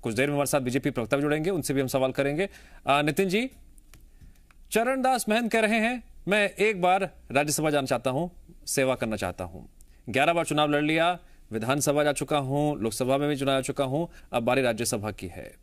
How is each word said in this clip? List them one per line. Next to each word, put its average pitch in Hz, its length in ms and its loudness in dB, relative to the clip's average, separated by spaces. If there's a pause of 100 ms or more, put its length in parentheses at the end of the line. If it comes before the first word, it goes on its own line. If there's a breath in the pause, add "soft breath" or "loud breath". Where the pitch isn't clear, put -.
कुछ 117 120 -4
देर 131 120 2
में 147 80 -2
हमारे 143 120 0
साथ 143 140 0
बीजेपी 127 300 -2
प्रवक्ता 117 260 -2
भी 143 60 0
जुड़ेंगे, 156 280 0
उनसे 151 240 -2
भी 135 60 0
हम 131 60 0
सवाल 131 260 0
करेंगे। 147 360 -2 (380 loud breath)
आ, 139 160 2
नितिन 185 260 0
जी, 226 220 0 (1200 soft breath)
चरणदास 262 560 0
महंत 220 240 2
कह 226 80 4
रहे 220 180 2
हैं 233 240 -2 (260)
मैं 202 220 4
एक 202 320 0
बार 185 260 4 (240)
राज्यसभा 151 380 2
जाना 143 160 2
चाहता 127 240 0
हूं, 156 180 -2 (380)
सेवा 131 280 2
करना 117 220 -2
चाहता 92 280 -4
हूं, 85 160 -12 (500 soft breath)
ग्यारह 139 220 4
बार 165 120 2
चुनाव 151 260 0
लड़ 147 120 2
लिया, 165 360 0 (340 soft breath)
विधानसभा 143 520 0
जा 147 80 2
चुका 147 260 -2
हूं, 143 400 0
लोकसभा 123 400 0
में 147 100 0
भी 147 80 0
चुना 135 160 0
जा 135 80 2
चुका 135 240 -2
हूं, 143 220 -2 (260 loud breath)
अब 120 100 0
बारी 127 200 2
राज्यसभा 107 480 -2
की 98 160 -10
है। 82 240 -14 (120)